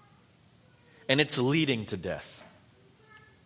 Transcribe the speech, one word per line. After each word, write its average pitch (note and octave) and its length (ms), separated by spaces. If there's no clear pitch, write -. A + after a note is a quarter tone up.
And C3+ 120
it's D3 180
leading C3 480
to G#2+ 100
death. E2+ 460